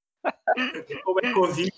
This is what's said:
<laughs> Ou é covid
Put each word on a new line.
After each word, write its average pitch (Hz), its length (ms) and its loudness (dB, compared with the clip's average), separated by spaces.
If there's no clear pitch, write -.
<laughs> - 840 -4
Ou 185 180 2
é 247 80 0
covid 180 460 2